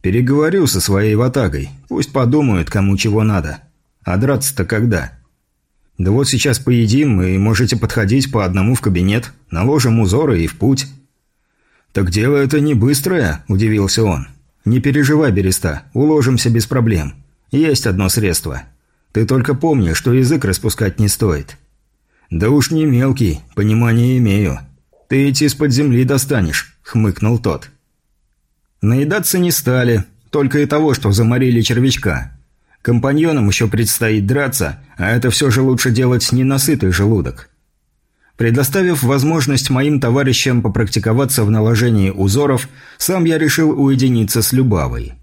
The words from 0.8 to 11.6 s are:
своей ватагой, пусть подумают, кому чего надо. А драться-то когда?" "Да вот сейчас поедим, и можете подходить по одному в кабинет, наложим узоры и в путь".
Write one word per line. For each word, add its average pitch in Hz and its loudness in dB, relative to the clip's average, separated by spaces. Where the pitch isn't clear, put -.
своей 104 0
ватагой, 104 -2
пусть - -6
подумают, 123 0
кому 98 0
чего 110 0
надо. 92 -2
А 90 -2
драться-то 135 -2
когда?" 104 -2
"Да 92 0
вот 131 2
сейчас 123 -2
поедим, 120 2
и 92 0
можете 113 0
подходить 120 0
по 107 -2
одному 95 0
в 123 -2
кабинет, 98 -2
наложим 117 0
узоры 107 0
и 80 -2
в - -8
путь". 135 0